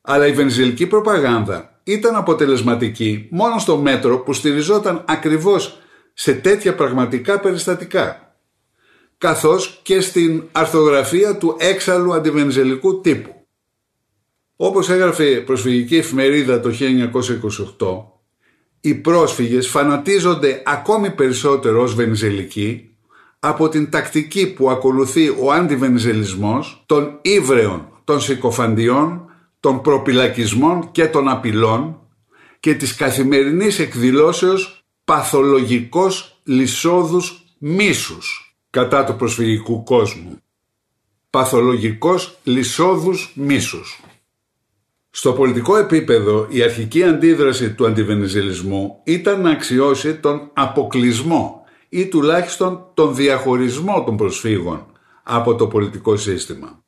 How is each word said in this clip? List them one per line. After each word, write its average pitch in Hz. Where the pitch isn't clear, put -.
Αλλά 143
η 147
βενιζελική 131
προπαγάνδα 131
ήταν 214
αποτελεσματική 120
μόνο 220
στο 165
μέτρο 131
που 143
στηριζόταν 160
ακριβώς 160
σε -
τέτοια 190
πραγματικά 127
περιστατικά, 175
καθώς 160
και 190
στην 165
αρθογραφία 160
του 160
έξαλλου 180
αντιβενιζελικού 143
τύπου. 120
Όπως 190
έγραφε 180
η 131
προσφυγική 123
εφημερίδα 135
το 117
χίλια 131
εννιακόσια 123
είκοσι 107
οκτώ, 95
οι 147
πρόσφυγες 127
φανατίζονται 147
ακόμη 202
περισσότερο 127
ως 120
βενιζελικοί 107
από 151
την 151
τακτική 156
που 131
ακολουθεί 131
ο 135
αντιβενιζελισμός 120
των 147
ύβρεων, 123
των 147
συκοφαντιών, 123
των 131
προπυλακισμών 127
και 165
των 147
απειλών 120
και 151
της 143
καθημερινής 143
εκδηλώσεως 160
παθολογικός 139
λυσόδους 170
μίσους 151
κατά 127
του 113
προσφυγικού 113
κόσμου. 98
Παθολογικός 127
λυσόδους 160
μίσους. 139
Στο -
πολιτικό 127
επίπεδο, 113
η 127
αρχική 117
αντίδραση 143
του 120
αντιβενιζελισμού 98
ήταν 180
να 175
αξιώσει 139
τον 147
αποκλεισμό 131
ή 185
τουλάχιστον 175
τον -
διαχωρισμό 131
των 113
προσφύγων 95
από 117
το 113
πολιτικό 104
σύστημα. 90